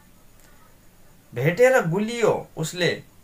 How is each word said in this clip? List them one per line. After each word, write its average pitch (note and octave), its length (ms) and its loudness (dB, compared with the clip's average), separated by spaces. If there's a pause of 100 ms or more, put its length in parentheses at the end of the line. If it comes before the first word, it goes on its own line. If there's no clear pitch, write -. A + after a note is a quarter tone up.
(1300)
"भेटेर G3+ 520 2
गुलियो G#3+ 680 -2
उसले D#3+ 480 -4 (200)